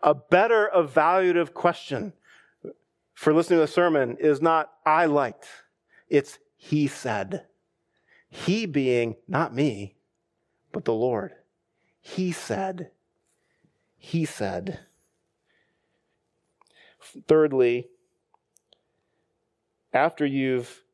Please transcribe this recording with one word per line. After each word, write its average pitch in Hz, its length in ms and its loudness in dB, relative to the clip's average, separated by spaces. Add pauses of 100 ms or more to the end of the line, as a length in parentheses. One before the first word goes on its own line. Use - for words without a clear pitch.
A 151 100 4
better 208 600 2
evaluative 170 760 2
question 170 580 -4 (1000)
for - 200 0
listening 165 260 2
to 156 40 4
a 151 40 0
sermon 147 520 0
is 147 220 2
not, 160 280 2 (160)
"I 160 200 4
liked." 143 420 -2 (640)
It's, - 300 0 (180)
"He 151 300 -2
said." 107 580 -6 (840)
He 214 360 -4
being 127 500 0 (120)
not 165 260 -2
me, 113 420 -4 (760)
but - 140 -8
the 117 80 0
Lord. 110 400 -4 (680)
He 185 300 -6
said. 190 580 -8 (1040)
He 165 300 -4
said. 95 540 -8 (2500)
Thirdly, 131 640 2 (2000)
after 151 320 0
you've 131 580 -4 (100)